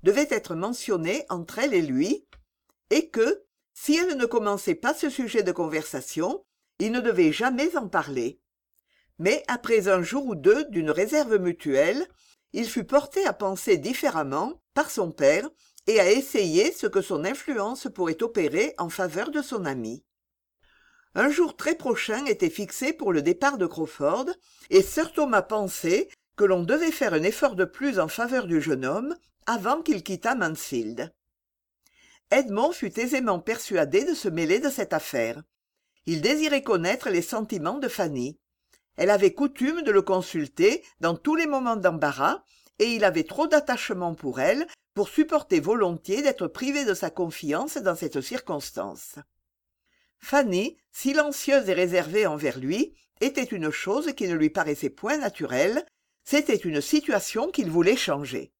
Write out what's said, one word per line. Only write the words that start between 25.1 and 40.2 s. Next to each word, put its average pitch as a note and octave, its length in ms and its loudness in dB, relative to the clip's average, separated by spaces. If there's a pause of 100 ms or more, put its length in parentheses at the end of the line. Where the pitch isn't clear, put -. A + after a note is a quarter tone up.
Thomas B3+ 260 2
pensait G#3 680 -2 (260)
que G3+ 80 4
l'on F#3 180 4
devait D4+ 300 2
faire G#3+ 220 -2
un D#3 80 2
effort A3 320 0
de F3+ 100 2
plus B3 340 -4
en E3 80 2
faveur A#3+ 400 -4
du E3 140 2
jeune C3+ 240 -2
homme A3+ 320 -4 (300)
avant A#3 340 0
qu'il D4+ 220 0
quittât A3+ 320 -4
Mansfield. C#3 760 -4 (1200)
Edmond B3 420 2
fut A3 280 -6
aisément B3 400 0
persuadé F#3+ 640 0
de F4 80 0
se - 160 -2
mêler E3 300 2
de C#4+ 100 0
cette B3+ 240 -4
affaire. C3 500 -2 (600)
Il E3 160 -2
désirait C#4+ 420 2
connaître G#3 460 0
les F3 140 2
sentiments G#3+ 560 -4
de C4+ 100 -4
Fanny. D3 500 -4 (600)
Elle F#3 120 2
avait G3 220 6
coutume C#4+ 480 -2
de A3 100 0
le G3 120 6
consulter F#3 840 0 (160)